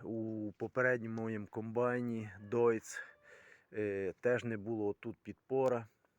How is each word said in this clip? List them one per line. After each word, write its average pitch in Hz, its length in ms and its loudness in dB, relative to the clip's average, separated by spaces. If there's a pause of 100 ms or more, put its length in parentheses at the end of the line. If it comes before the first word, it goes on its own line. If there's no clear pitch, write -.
у 110 560 -4
попередньому 113 640 2
моєму 110 240 -4
комбайні 117 840 -2 (200)
Deutz, 117 500 4 (720)
е, 98 480 0
теж 123 240 2
не 117 120 -2
було 104 380 -2
тут - 280 -10
підпора. 123 640 0 (300)